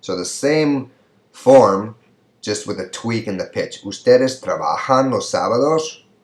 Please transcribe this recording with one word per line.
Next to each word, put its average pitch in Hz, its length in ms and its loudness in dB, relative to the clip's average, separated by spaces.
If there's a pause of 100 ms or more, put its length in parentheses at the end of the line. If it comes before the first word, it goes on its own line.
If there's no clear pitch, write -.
So - 140 -8
the 90 100 -6
same 143 640 -2 (400)
form, 110 640 4 (460)
just - 260 -6
with 104 120 -6
a 101 100 -8
tweak 113 380 -6
in 98 100 -6
the 87 80 -6
pitch. - 380 -8
Ustedes - 580 2
trabajan 127 720 0
los 101 200 -4
sábados? 139 720 -2 (200)